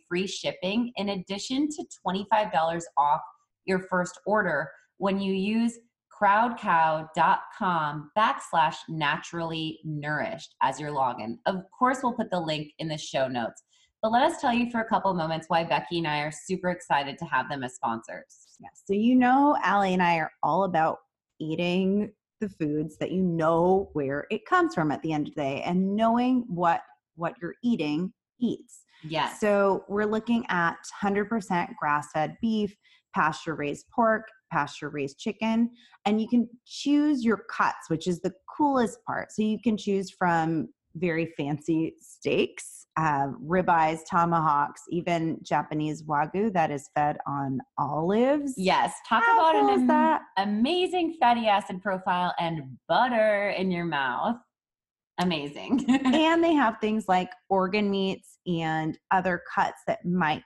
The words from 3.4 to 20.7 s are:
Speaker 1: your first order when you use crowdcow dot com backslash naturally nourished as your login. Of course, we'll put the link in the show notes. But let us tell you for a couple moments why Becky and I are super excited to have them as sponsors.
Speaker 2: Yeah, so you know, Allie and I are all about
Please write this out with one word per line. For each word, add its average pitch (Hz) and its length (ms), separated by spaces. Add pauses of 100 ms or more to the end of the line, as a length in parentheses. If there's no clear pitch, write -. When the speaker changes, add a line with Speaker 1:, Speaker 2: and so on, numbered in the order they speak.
Speaker 1:
your 185 140
first 185 480
order 180 420 (300)
when 196 220
you 196 120
use 220 460 (420)
crowdcow 196 920
dot 175 280 (140)
com 156 600
backslash 185 560 (140)
naturally 160 960
nourished 147 800
as 135 160
your 151 100
login. 120 460 (100)
Of 185 160 (160)
course, 262 240
we'll 233 120
put 208 180
the 180 80
link 151 400
in 160 80
the 151 100
show 135 300
notes. 120 340 (400)
But 220 80
let 240 140
us 330 160
tell 247 120
you 240 200
for 226 80
a 220 80
couple 190 260
moments 160 320
why 165 160
Becky 156 360
and 165 100
I 147 140
are 151 100
super 180 380
excited 143 480
to 170 80
have 139 220
them 139 140
as 123 140
sponsors. 107 840
Speaker 2:
Yeah, - 100 (160)
so 196 100
you 226 200
know, 262 480
Allie 190 320
and 185 80
I 175 140
are 160 160 (100)
all 160 220
about 165 340 (420)